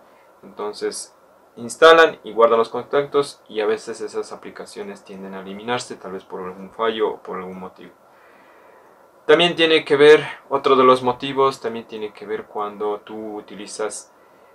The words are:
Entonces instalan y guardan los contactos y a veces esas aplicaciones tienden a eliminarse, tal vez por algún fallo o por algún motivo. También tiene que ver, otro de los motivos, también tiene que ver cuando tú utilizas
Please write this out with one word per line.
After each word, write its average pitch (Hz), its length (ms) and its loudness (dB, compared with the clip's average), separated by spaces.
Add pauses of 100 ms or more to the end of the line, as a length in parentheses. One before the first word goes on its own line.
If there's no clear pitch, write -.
(440)
Entonces 104 720 -10 (400)
instalan 160 680 6
y 107 100 -14
guardan 113 260 4
los 113 100 0
contactos 143 800 -2
y 107 140 -6
a 104 40 0
veces 110 360 -4
esas 107 300 -8
aplicaciones 98 720 -16
tienden 95 300 -16
a 95 80 -14
eliminarse, 107 540 -8
tal 92 180 -14
vez 95 100 -12
por 95 180 -14
algún 92 300 -14
fallo 110 380 -2
o - 120 -8
por 92 160 -12
algún 92 220 -12
motivo. 90 320 -18 (1300)
También 170 300 4
tiene 160 300 2
que 147 100 2
ver, 147 300 8 (240)
otro 135 260 2
de 127 80 6
los 127 200 6
motivos, 135 580 -2
también 113 240 -10
tiene 107 260 -12
que 104 140 -20
ver 107 200 -8
cuando 104 560 -6
tú 110 360 -12
utilizas 104 760 -12 (420)